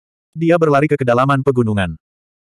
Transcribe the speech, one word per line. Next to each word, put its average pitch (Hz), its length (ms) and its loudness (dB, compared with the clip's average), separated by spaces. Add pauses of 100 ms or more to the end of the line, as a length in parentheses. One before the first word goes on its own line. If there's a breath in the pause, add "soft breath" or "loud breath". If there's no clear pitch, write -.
(340)
Dia 165 240 0
berlari 151 320 2
ke 147 80 -2
kedalaman 131 480 0
pegunungan. 107 480 -2 (560)